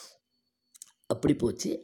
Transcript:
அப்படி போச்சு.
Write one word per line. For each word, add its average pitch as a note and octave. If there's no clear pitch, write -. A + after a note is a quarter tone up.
அப்படி C#3
போச்சு. -